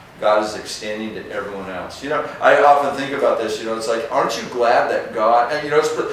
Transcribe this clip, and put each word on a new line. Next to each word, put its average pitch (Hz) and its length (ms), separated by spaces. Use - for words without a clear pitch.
God 107 220
is 107 140
extending 107 580
to 98 160
everyone 101 400
else. 90 320
You 139 60
know, 147 200
I 139 240
often 143 340
think 135 180
about 120 220
this, 110 220
you 113 60
know, 110 100
it's - 100
like, 117 240
aren't 143 260
you 113 120
glad 120 420
that - 240
God, 120 380
and 147 100
you 147 80
know, 151 80
it's, - 160